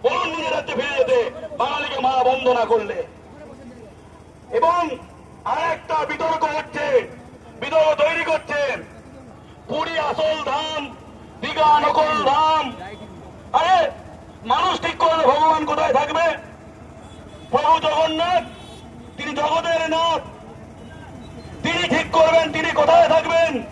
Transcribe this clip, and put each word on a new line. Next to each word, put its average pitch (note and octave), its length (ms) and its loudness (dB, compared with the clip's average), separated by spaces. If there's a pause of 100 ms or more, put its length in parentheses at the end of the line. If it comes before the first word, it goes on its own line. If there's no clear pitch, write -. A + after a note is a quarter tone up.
বলুন A#4+ 260 0
নিজের D#4+ 240 -4
রাজ্যে - 220 -6
ফিরে C#4 220 -4
যেতে, B3 340 2 (260)
বাঙালিকে C#4 420 -4
মারা B3+ 240 2
বন্ধ B3+ 240 2
না A#3+ 180 2
করলে। G#3+ 380 -2 (1500)
এবং E4+ 380 2 (560)
আর C4 120 -2
একটা - 360 -4
বিতর্ক D#4+ 500 -2
হচ্ছে, D4 640 -2 (520)
বিতর্ক D#4 340 2
তৈরি D#4+ 300 0
করছে, D4 540 -2 (920)
পুরী D#4+ 300 -4
আসল D#4 460 -2
ধাম, D4 520 -6 (460)
দীঘা G#3 380 4
নকল - 460 2
ধাম। C#4+ 480 2 (800)
আরে E4 380 4 (540)
মানুষ E4 360 0
ঠিক E4 160 -4
করবে D#4+ 280 2
ভগবান D4+ 400 4
কোথায় D4 280 0
থাকবে? D4+ 440 0 (1120)
প্রভু D4+ 300 2
জগন্নাথ, D#4+ 640 0 (720)
তিনি C#4+ 180 -8
জগতের D#4+ 540 0
নাথ, E4 320 0 (1400)
তিনি E4+ 240 -2
ঠিক D#4 240 -2
করবেন D#4+ 400 4
তিনি D#4+ 200 -2
কোথায় D#4+ 380 6
থাকবেন। D#4+ 640 2